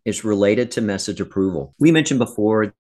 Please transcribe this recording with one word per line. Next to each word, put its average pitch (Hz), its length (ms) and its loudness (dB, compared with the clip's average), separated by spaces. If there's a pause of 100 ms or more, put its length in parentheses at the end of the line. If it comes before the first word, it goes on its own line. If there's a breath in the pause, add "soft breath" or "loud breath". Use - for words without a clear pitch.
is 107 200 -6
related 107 480 2
to 120 100 -4
message 101 400 -4
approval. 90 580 -4
We 151 100 6
mentioned 151 280 2
before 107 560 0 (100)